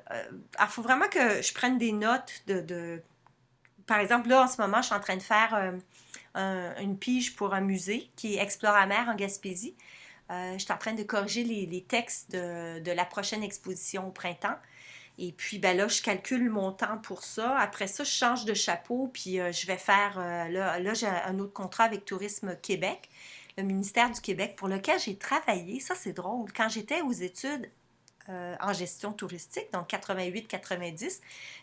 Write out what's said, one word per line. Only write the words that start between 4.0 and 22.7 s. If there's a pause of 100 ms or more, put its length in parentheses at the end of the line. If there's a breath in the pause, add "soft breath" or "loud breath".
exemple,
là,
en
ce
moment,
je
suis
en
train
de
faire,
euh, (640 loud breath)
un,
une
pige
pour
un
musée
qui
est
Explore-Amère
en
Gaspésie. (560 loud breath)
Euh,
je
suis
en
train
de
corriger
les,
les
textes
de,
de
la
prochaine
exposition
au
printemps. (580 loud breath)
Et
puis,
ben
là,
je
calcule
mon
temps
pour
ça.
Après
ça,
je
change
de
chapeau,
puis,
euh,
je
vais
faire,
euh,
là,
là,
j'ai
un
autre
contrat
avec
Tourisme
Québec, (480 loud breath)